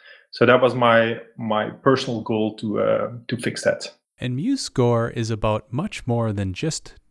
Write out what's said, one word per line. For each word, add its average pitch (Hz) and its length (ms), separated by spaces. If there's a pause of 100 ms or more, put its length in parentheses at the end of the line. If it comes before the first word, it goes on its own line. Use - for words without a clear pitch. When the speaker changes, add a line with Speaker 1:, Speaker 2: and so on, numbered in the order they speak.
(320)
Speaker 1:
So - 120
that 123 160
was 123 140
my, 117 460 (180)
my 110 320
personal 127 500
goal 110 360
to, 107 240
uh, 110 320 (160)
to 127 80
fix - 260
that. - 300 (260)
Speaker 2:
And 127 180
MuseScore 123 760
is 117 180
about 110 420
much 160 340
more 117 260
than 98 200
just - 420 (160)